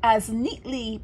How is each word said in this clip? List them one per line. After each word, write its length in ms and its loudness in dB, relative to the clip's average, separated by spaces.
as 260 4
neatly 760 -4